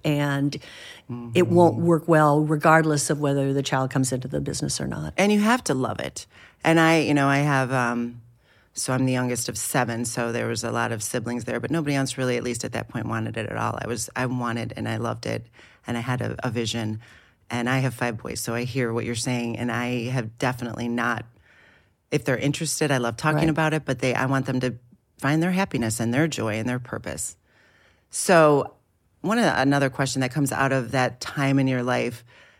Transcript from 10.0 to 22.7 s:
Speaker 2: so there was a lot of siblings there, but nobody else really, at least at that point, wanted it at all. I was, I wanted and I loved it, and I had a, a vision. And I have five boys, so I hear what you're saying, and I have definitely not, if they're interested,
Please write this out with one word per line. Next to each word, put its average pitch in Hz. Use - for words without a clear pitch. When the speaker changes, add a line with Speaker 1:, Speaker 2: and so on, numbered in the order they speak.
Speaker 2:
so 117
there 117
was 113
a 117
lot 117
of 107
siblings 120
there, 120
but 131
nobody 147
else 135
really, 127
at 120
least 120
at 117
that 117
point, 113
wanted 110
it 107
at 110
all. 113
I -
was, 113
I 127
wanted 120
and 113
I 113
loved 117
it, 117
and 120
I 117
had 127
a, 113
a 120
vision. 113
And 120
I 131
have 127
five 120
boys, -
so 117
I 120
hear 123
what 113
you're 117
saying, 120
and 120
I 120
have 120
definitely 120
not, 120
if 147
they're 131
interested, 143